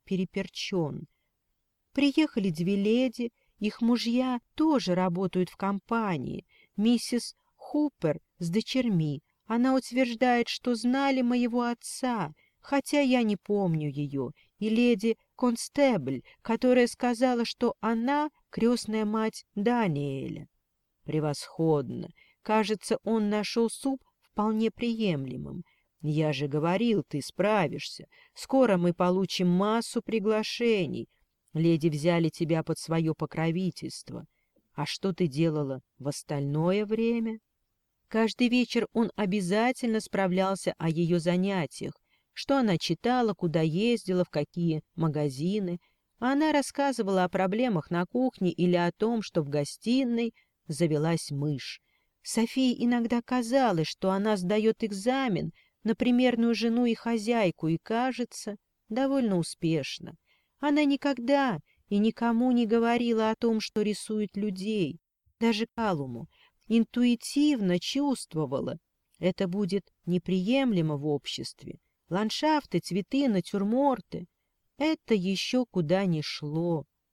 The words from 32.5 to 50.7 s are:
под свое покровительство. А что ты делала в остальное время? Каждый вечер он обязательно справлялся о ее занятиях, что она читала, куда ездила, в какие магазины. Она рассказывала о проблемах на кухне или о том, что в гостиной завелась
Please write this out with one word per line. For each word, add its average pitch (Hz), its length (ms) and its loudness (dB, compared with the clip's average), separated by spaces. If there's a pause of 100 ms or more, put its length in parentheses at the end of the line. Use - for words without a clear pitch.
под 160 160 -4
свое 160 380 -2
покровительство. - 1080 -4 (480)
А 147 120 -6
что - 280 -4
ты 180 140 0
делала 147 540 -2 (180)
в 135 100 -6
остальное 156 760 -2
время? 226 540 -2 (680)
Каждый 226 400 2
вечер 240 420 2
он 220 240 2
обязательно 214 840 0
справлялся 190 760 0
о 160 120 0
ее 165 300 2
занятиях, 175 760 -2 (400)
что - 240 0
она 214 200 4
читала, 233 560 0
куда 170 280 0
ездила, 180 640 2
в - 40 -10
какие 156 540 -2 (120)
магазины. 160 840 -2 (400)
Она 277 320 2
рассказывала 247 720 0
о 180 60 0
проблемах 196 600 0
на 175 160 0
кухне 240 460 0
или 175 240 2
о 175 160 2
том, 226 300 -2
что - 200 -2
в 143 60 -4
гостиной 233 880 -2 (340)
завелась 156 640 0